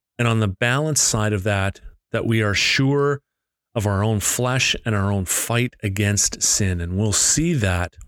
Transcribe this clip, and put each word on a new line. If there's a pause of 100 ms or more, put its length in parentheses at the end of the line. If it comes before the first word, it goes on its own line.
(180)
And
on
the
balance
side
of
that, (300)
that
we
are
sure (520)
of
our
own
flesh
and
our
own
fight
against
sin.
And
we'll
see
that, (120)